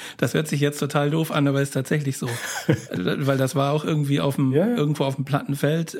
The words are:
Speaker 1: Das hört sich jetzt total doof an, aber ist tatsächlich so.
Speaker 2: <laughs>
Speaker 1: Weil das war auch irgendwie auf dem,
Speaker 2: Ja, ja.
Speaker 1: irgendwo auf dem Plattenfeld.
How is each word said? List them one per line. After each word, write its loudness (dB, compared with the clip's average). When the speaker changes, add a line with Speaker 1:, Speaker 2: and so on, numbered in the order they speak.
Speaker 1:
Das 0
hört 0
sich 0
jetzt 0
total 0
doof 0
an, 2
aber 2
ist -2
tatsächlich -2
so. -4
Speaker 2:
<laughs> 0
Speaker 1:
Weil 0
das 0
war 2
auch 0
irgendwie 0
auf 0
dem, 2
Speaker 2:
Ja, 4
ja. 0
Speaker 1:
irgendwo 0
auf -2
dem -4
Plattenfeld. 0